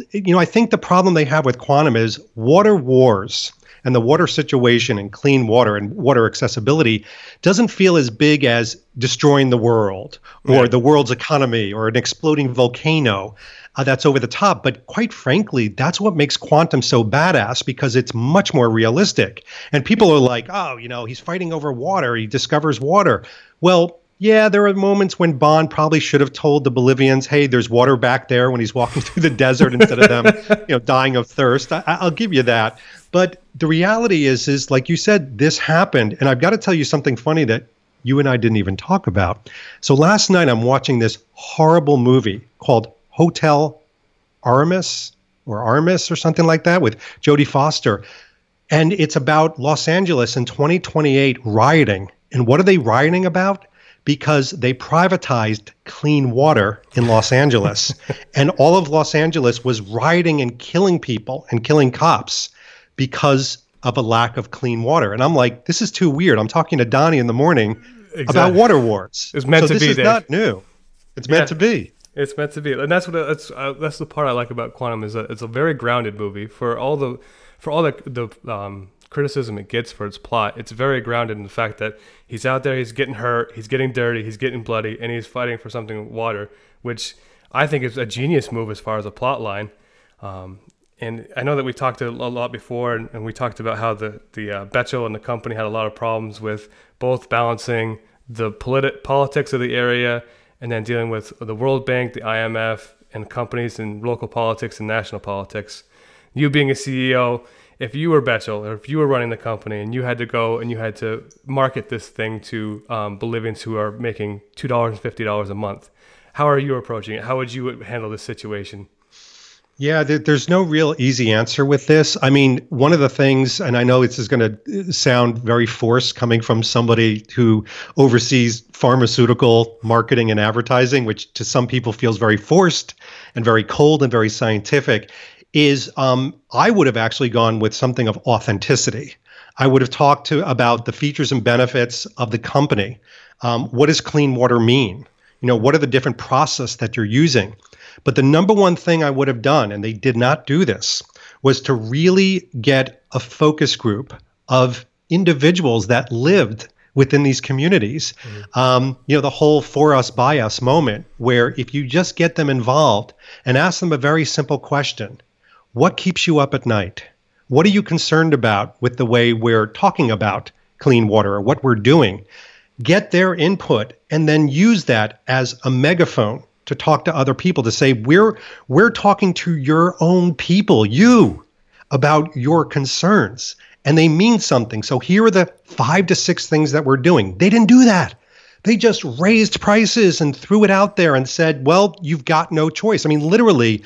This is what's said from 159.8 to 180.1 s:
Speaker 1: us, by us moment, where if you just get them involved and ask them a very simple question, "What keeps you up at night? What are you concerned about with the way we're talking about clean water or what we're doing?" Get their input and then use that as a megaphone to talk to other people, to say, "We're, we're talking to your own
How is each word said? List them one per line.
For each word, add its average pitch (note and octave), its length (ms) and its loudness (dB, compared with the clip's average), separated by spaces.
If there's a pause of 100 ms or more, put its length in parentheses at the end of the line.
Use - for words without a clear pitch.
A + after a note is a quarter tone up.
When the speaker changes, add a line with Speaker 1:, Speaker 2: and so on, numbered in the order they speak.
Speaker 1:
us, B2+ 160 2
by C#3 280 0
us G#2+ 220 -4
moment, B2+ 460 0 (120)
where B2 400 2
if B2+ 160 -8
you C#3 120 -4
just E3 300 -2
get E3 180 0
them D3+ 160 0
involved B2+ 640 2 (320)
and B2+ 120 2
ask E3+ 240 0
them F3 120 -2
a D3 40 2
very D3 280 0
simple C#3+ 340 -4
question, C3 600 -6 (520)
"What D3+ 240 0
keeps - 300 -4
you D#3 120 2
up C#3 160 0
at C3 120 -6
night? G#2 380 -4 (440)
What D3 180 4
are G#3+ 40 4
you G3 120 2
concerned D#3+ 520 0
about A2 460 -2
with B2 160 -4
the B2+ 100 -2
way A#2+ 260 2
we're A2+ 340 0
talking F3 440 -2
about G#2+ 400 -4 (280)
clean A#2+ 300 4
water G2+ 260 2
or G#2 60 -4
what B2 220 -2
we're C3 120 2
doing?" G#2+ 500 2 (580)
Get F#3 300 0
their F3+ 220 0
input D#3+ 580 -2 (180)
and D#3 180 0
then D3+ 200 4
use F3+ 380 2
that A2 420 -2
as B2+ 260 -2 (100)
a C3 60 -2
megaphone C3 720 0 (240)
to D3 80 -6
talk D3 300 0
to E3 120 -2
other C3+ 180 0
people, E3+ 280 -2
to A2+ 100 -2
say, C3+ 200 2
"We're, E3 460 2 (300)
we're F#3+ 220 4
talking G3+ 440 0
to E3+ 220 -4
your D#3 440 0
own F3 340 2